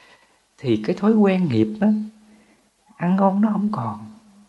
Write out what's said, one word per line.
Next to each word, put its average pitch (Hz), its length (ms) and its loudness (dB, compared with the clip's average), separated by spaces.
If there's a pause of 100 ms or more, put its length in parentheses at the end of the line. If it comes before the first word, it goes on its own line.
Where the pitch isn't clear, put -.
(580)
thì 110 280 -2
cái 180 100 -2
thói 214 160 0
quen 190 360 2
nghiệp 113 200 2 (120)
á, 208 80 2 (1080)
ăn 175 200 0
ngon 196 240 2
nó 220 120 4
không 196 200 -2
còn 110 420 -8 (340)